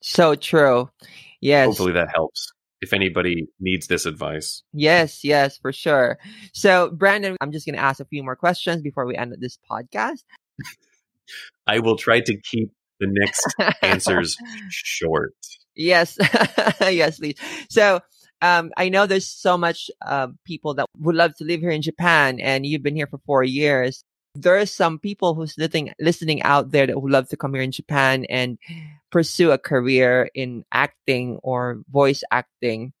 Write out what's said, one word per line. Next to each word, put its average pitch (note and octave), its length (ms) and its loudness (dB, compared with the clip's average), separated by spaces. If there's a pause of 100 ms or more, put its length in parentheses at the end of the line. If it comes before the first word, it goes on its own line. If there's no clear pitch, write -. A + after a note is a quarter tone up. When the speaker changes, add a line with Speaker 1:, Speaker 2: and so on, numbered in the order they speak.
Speaker 1:
So E3 320 4
true. C3+ 560 2 (500)
Yes. C#3 260 4
Speaker 2:
Hopefully G2 260 0
that E2+ 200 0
helps - 380 -4 (300)
if - 120 -6
anybody F2+ 540 0 (140)
needs F#2 260 -2
this E2+ 200 -2
advice. D2+ 680 -8
Speaker 1:
Yes, D#3 500 2
yes, C#3+ 360 0
for C3 140 -6
sure. C3+ 460 0 (340)
So, F#3 380 4
Brandon, G3 500 0
I'm C#3+ 120 -6
just D3+ 120 -10
gonna C#3+ 140 -8
ask C3+ 220 0
a C#3 60 -14
few C#3+ 180 -10
more B2+ 100 -6
questions E3+ 480 -2
before C#3 240 -6
we B2 80 -6
end A#2+ 240 -8
this B2 180 -10 (140)
podcast. G#3+ 540 -6 (1400)
Speaker 2:
I G#2+ 120 2
will A2+ 180 2
try A#2 240 2
to G#2+ 220 -4
keep A2 280 -4 (280)
the G2+ 100 -4
next G2+ 500 -2
Speaker 1:
<laughs> - 240 0
Speaker 2:
answers F#3 540 0 (340)
short. D#2+ 640 -4 (400)
Speaker 1:
Yes. E3+ 480 2
<laughs> F#3 60 4 (520)
Yes, E3+ 380 2
please. D3 180 -8 (320)
So, G3+ 320 4 (420)
um, E3+ 340 4
I F#3 120 0
know F#3+ 180 4
there's F#3+ 220 0
so - 300 0
much, E3+ 320 -2 (140)
uh, C#3 240 -2 (160)
people D3+ 300 -8
that C3+ 120 -2 (120)
would D#3+ 160 0
love E3 220 2
to D#3+ 80 -12
live D#3+ 160 -4
here E3+ 100 -2
in D#3 120 -2
Japan, D3+ 580 2
and C3+ 260 -2
you've D3 160 -4
been C#3+ 140 -2
here D3+ 100 -4
for C#3+ 200 -14
four C3+ 180 4
years. C3+ 580 0 (320)
There F3 240 4
are G#3 80 0
some E3 320 -2
people G3 360 -2
who's D#3+ 240 -8
listening, D#3 420 -4
listening D#3 420 0
out C3+ 280 0
there C#3 160 4
that C3+ 140 -4
would C3+ 120 -2
love C3 160 2
to - 80 -8
come C3+ 180 -6
here C3 80 -4
in C3 100 -4
Japan C3 580 0
and B2 280 -4 (520)
pursue E3+ 400 2
a C3+ 80 4
career B2+ 760 2
in B2 380 -8
acting B2+ 680 -2
or B2 480 -4
voice C#3 400 2
acting A#2+ 720 -4